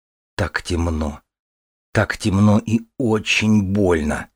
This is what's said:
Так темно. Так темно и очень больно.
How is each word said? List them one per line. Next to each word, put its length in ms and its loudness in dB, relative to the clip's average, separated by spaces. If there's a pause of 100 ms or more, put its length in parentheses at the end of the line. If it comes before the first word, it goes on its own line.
(360)
Так 260 -4
темно. 580 -4 (720)
Так 240 -2
темно 480 2
и 180 -2 (160)
очень 640 0
больно. 720 0